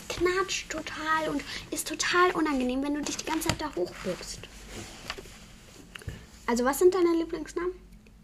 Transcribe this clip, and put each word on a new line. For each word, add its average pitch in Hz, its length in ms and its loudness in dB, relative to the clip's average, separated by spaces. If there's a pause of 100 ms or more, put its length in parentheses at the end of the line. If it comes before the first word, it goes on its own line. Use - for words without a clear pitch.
knatscht 370 600 0
total 311 640 -2
und 285 120 0 (280)
ist 302 160 -2
total 349 460 4
unangenehm, 269 500 2
wenn 285 120 0
du 294 80 -2
dich 302 140 -4
die - 100 -8
ganze 320 220 0
Zeit - 120 2
da 302 140 -6
hochbückst. - 680 -4 (2000)
Also, 240 180 4
was 269 140 4
sind 370 160 10
deine 339 220 6
Lieblingsnamen? 339 560 -2 (520)